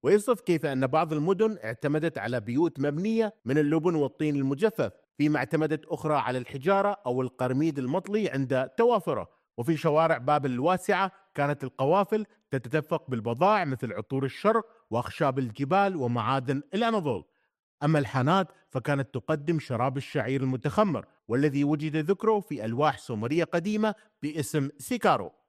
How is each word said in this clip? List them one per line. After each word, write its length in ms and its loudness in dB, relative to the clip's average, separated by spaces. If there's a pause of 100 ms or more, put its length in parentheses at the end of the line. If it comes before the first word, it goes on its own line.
ويصف 380 4
كيف 260 0
أن 200 0
بعض 260 2
المدن 520 0
اعتمدت 540 -2
على 220 -4
بيوت 400 -2
مبنية 540 0 (100)
من 140 0
اللبن 360 2
والطين 420 0
المجفف، 560 0 (260)
فيما 200 2
اعتمدت 480 -2
أخرى 280 -2
على 240 -2
الحجارة 580 0 (100)
أو 160 0
القرميد 560 -2
المطلي 520 -2
عند 380 -2
توافره. 600 2 (300)
وفي 180 0
شوارع 420 2
بابل 320 0
الواسعة 600 0 (220)
كانت 300 -2
القوافل 640 0 (240)
تتدفق 600 -4
بالبضائع 540 2
مثل 280 -6
عطور 320 -4
الشرق 400 0 (260)
وأخشاب 480 0
الجبال 580 0
ومعادن 680 0 (120)
الأناضول. 500 -2 (580)
أما 160 4
الحانات 500 2 (220)
فكانت 440 -4
تقدم 440 -2
شراب 380 -2
الشعير 460 -2
المتخمر، 640 0 (220)
والذي 360 2
وجد 320 0
ذكره 440 2
في 240 -8
ألواح 340 2
سومرية 460 -2
قديمة 500 -2 (280)
باسم 460 -2 (100)
سيكارو. 540 0 (160)